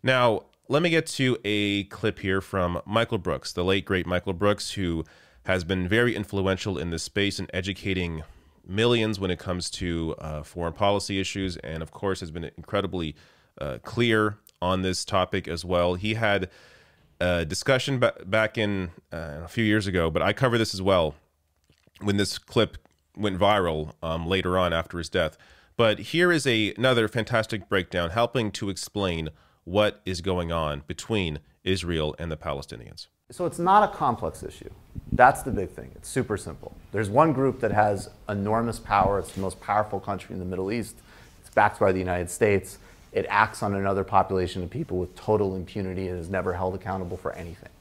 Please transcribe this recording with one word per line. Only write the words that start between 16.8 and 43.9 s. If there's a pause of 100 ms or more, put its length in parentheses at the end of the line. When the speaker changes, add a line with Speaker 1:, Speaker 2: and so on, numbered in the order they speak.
Speaker 1:
a
discussion
ba-, (120)
back
in, (220)
uh,
a
few
years
ago,
but
I
cover
this
as
well (840)
when
this
clip (400)
went
viral, (100)
um,
later
on
after
his
death. (380)
But
here
is
a,
another
fantastic
breakdown
helping
to
explain (360)
what
is
going
on
between (260)
Israel
and
the
Palestinians. (240)
Speaker 2:
So
it's
not
a
complex
issue. (420)
That's
the
big
thing.
It's
super
simple. (200)
There's
one
group
that
has (200)
enormous
power.
It's
the
most
powerful
country
in
the
Middle
East. (460)
It's
backed
by
the
United
States. (340)
It
acts
on
another